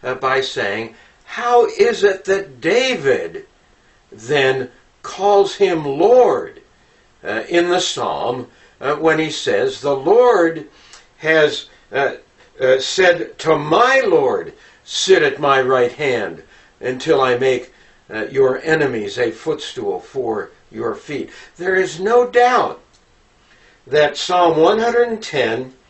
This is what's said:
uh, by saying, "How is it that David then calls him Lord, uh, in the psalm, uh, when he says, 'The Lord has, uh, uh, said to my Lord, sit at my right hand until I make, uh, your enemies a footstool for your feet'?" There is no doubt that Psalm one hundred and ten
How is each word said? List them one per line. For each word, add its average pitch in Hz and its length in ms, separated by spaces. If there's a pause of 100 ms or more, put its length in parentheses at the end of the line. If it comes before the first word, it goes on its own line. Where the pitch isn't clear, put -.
uh, 127 120
by 135 260
saying, 113 540 (280)
"How 240 420
is 220 380
it 196 220
that 190 340
David 165 840 (680)
then 131 580 (320)
calls 196 540
him 175 300
Lord, 185 760 (600)
uh, 110 240
in 175 220
the 180 100
psalm, 120 680 (340)
uh, 143 140
when 156 220
he 156 140
says, 120 480
'The 139 160
Lord 170 720 (540)
has, 156 480 (260)
uh, 135 220 (440)
uh, 131 200
said 175 600
to 160 180
my 226 440
Lord, 135 500 (320)
sit 180 400
at 135 160
my 135 220
right 127 320
hand 120 500 (380)
until 131 400
I 127 160
make, 127 340 (420)
uh, 110 160
your 131 340
enemies 131 540
a 117 140
footstool 117 680
for 113 500 (200)
your 117 260
feet'?" - 340 (280)
There 185 180
is 165 240
no 240 260
doubt 247 540 (1080)
that 147 300
Psalm 175 400
one 196 220
hundred 233 300
and 214 120
ten 127 520 (160)